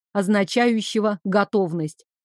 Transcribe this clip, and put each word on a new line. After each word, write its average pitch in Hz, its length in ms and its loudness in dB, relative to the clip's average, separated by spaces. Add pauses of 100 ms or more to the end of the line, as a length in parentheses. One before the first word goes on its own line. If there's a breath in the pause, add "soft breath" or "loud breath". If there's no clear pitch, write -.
(160)
означающего 208 1080 0
готовность. 185 840 -2 (180)